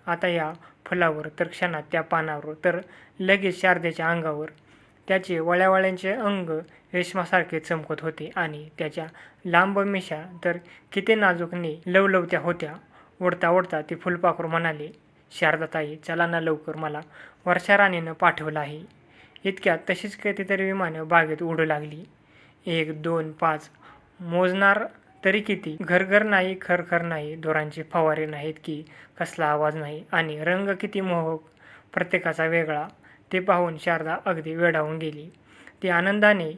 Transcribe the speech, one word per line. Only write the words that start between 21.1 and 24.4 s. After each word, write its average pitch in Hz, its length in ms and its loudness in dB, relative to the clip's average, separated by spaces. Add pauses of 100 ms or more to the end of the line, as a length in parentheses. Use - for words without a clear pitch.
उडू 165 220 0
लागली. 151 400 -4 (600)
एक, 160 360 -2
दोन, 165 300 -2
पाच, 156 380 -2 (500)
मोजणार 185 640 2 (400)